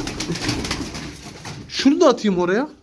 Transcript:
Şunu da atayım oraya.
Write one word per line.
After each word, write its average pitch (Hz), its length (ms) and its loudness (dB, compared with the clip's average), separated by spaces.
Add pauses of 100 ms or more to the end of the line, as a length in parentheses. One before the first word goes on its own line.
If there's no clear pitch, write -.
(1700)
Şunu 302 320 4
da 320 80 8
atayım 214 300 4
oraya. 190 300 2 (140)